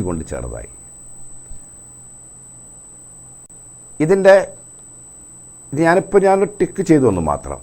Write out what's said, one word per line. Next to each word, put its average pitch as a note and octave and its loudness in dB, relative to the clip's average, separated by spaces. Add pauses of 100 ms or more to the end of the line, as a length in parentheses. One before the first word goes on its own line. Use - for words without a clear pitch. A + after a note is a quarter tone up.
കൊണ്ട് E2+ -6
ചെറുതായി. A#1+ -12 (3250)
ഇതിൻ്റെ, F#3+ 6 (1400)
ഇത് C#3 -6
ഞാനിപ്പോൾ F#3+ 2
ഞാനൊരു G3 0
ടിക്ക് - -4 (100)
ചെയ്തു C#3+ 4
എന്ന് F2+ -4
മാത്രം. C#2 -8